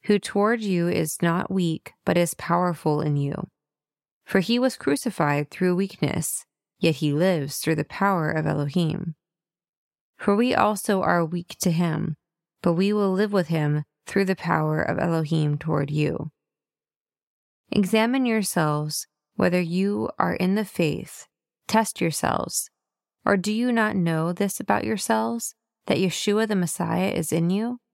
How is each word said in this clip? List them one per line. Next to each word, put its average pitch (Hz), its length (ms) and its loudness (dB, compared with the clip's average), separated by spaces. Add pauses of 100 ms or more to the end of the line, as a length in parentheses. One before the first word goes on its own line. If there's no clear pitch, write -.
who 208 160 2
toward 220 420 0
you 180 260 0
is 175 340 -2
not 170 300 0
weak, 175 400 -2 (140)
but 175 100 2
is 175 200 2
powerful 170 680 0
in 147 160 0
you. - 320 -4 (760)
For - 140 2
he 226 180 2
was 247 200 0
crucified 151 720 0
through 180 260 0
weakness, - 680 -2 (340)
yet 165 160 2
he 147 160 0
lives 151 460 0
through 160 180 0
the 156 80 0
power 180 480 0
of 156 160 -2
Elohim. 151 680 -2 (1000)
For 202 180 2
we 240 200 2
also 208 460 2
are 175 240 2
weak 170 340 -6
to 175 120 2
him, 160 440 0 (460)
but 175 120 4
we 196 200 2
will 202 180 2
live 202 220 0
with 180 140 2
him 151 360 2 (220)
through 196 200 0
the 185 100 2
power 156 460 0
of - 160 -2
Elohim 156 600 0
toward 156 340 -2
you. 151 400 -2 (1400)
Examine 220 540 2
yourselves 156 800 0 (280)
whether 180 260 2
you 190 560 0
are 180 160 2
in 185 220 0
the 214 100 -2
faith. - 600 -4 (400)
Test - 340 0
yourselves. - 680 -2 (540)
Or 202 120 4
do 202 160 -2
you 240 180 0
not 220 240 2
know 170 380 0
this 196 260 -4
about 202 260 0
yourselves, 220 680 -2 (320)
that - 120 0
Yeshua 208 500 0
the 214 80 0
Messiah 175 540 0
is - 220 -4
in 170 200 2
you? 233 280 -2 (140)